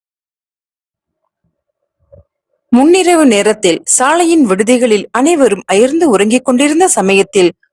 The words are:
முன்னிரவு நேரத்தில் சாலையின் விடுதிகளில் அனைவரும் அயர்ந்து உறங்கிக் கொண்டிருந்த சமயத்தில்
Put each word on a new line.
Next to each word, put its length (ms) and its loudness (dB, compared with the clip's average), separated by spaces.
முன்னிரவு 480 2
நேரத்தில் 580 0
சாலையின் 640 0
விடுதிகளில் 680 -2
அனைவரும் 540 0
அயர்ந்து 440 0
உறங்கிக் 360 0
கொண்டிருந்த 420 0
சமயத்தில் 640 0